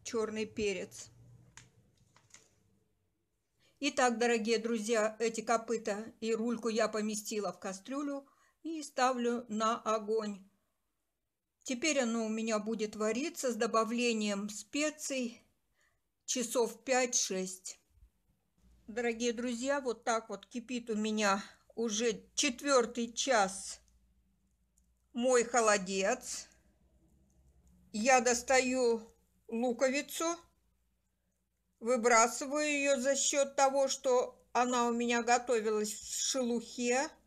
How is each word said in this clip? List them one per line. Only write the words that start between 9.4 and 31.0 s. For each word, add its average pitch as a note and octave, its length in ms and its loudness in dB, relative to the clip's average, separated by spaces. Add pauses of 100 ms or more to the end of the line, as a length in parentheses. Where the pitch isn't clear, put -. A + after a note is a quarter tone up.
на A3 320 0
огонь. G#3+ 640 -2 (1200)
Теперь C#4 360 -2
оно A3+ 260 0
у A3 40 -4
меня A3 300 -2
будет G#3+ 360 -4
вариться A#3+ 560 -2
с A#3 40 -4
добавлением A3 920 0
специй C#4+ 920 -4 (840)
часов A#3 580 -2
пять-шесть. B3 960 -2 (1080)
Дорогие A#3 460 -2
друзья, B3 460 -2
вот B3 240 -4
так A3+ 260 -2
вот G3 160 -10
кипит A#3+ 440 -8
у A3 60 -2
меня G#3+ 480 2 (320)
уже A3+ 480 -2 (120)
четвёртый B3 800 2
час G#3 640 0 (1300)
мой A#3+ 300 4
холодец. G#3 1040 2 (1500)
Я B3 280 6
достаю B3 800 4 (460)
луковицу, C4 920 0 (1400)